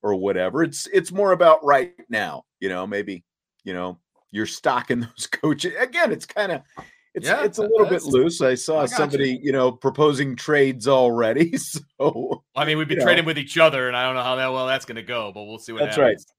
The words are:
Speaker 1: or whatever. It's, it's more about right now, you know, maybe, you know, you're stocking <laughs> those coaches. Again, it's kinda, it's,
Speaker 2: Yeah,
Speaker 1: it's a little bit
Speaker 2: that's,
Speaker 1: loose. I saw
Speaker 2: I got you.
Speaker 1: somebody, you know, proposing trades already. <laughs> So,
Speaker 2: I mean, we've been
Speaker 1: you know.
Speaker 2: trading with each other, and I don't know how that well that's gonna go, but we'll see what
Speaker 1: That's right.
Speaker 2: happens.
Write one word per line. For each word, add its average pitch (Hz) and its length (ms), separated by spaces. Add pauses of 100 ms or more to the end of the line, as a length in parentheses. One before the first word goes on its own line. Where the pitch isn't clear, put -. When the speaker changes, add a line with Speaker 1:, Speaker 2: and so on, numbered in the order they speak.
Speaker 1:
or 104 120
whatever. 92 480
It's, 147 240
it's 180 260
more 196 200
about 165 300
right 135 300 (160)
now, 90 380 (120)
you 95 120
know, 90 160
maybe, 101 360 (420)
you 95 100
know, 90 240 (320)
you're 104 160
stocking 123 540
<laughs> 113 160
those - 100
coaches. 151 520
Again, 349 320
it's - 140
kinda, 190 400 (500)
it's, 165 120
Speaker 2:
Yeah, 254 180
Speaker 1:
it's 214 140
a 214 40
little 214 220
bit 190 60
Speaker 2:
that's, 170 160
Speaker 1:
loose. 143 340
I 127 140
saw 156 240
Speaker 2:
I 143 80
got 117 40
you. - 60
Speaker 1:
somebody, 139 460
you 139 100
know, 127 200
proposing 135 640
trades 135 520
already. 127 720
<laughs> - 400
So, 131 440 (140)
Speaker 2:
I 135 80
mean, 156 140
we've 151 100
been 156 80
Speaker 1:
you - 40
know. 123 40
Speaker 2:
trading 170 220
with 160 100
each 143 220
other, 139 300
and 123 60
I 123 120
don't 131 80
know 127 80
how 127 140
that 131 140
well 131 160
that's 131 200
gonna 113 160
go, 110 300
but 104 120
we'll 110 140
see - 140
what 113 80
Speaker 1:
That's 107 180
right. 139 80
Speaker 2:
happens. - 200 (120)